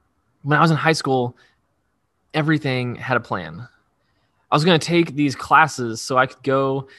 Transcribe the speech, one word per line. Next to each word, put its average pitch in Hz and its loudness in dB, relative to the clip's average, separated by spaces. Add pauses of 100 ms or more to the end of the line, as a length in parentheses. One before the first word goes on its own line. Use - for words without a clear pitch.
(420)
When 143 2
I 147 4
was 165 6
in 156 2
high 160 2
school, 127 -2 (960)
everything 139 -2
had 127 -4
a 117 -2
plan. 95 -10 (840)
I - -2
was 147 2
gonna 170 4
take 165 0
these 143 0
classes 131 2
so - -4
I 127 4
could - -12
go 135 -2 (120)